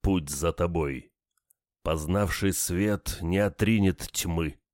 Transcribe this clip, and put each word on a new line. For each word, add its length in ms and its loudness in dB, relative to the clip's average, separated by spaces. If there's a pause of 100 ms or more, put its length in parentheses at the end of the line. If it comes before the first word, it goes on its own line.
Путь 280 0
за 240 -2
тобой. 600 -2 (720)
Познавший 680 0
свет 680 -2
не 180 0
отринет 720 2
тьмы. 500 -4 (140)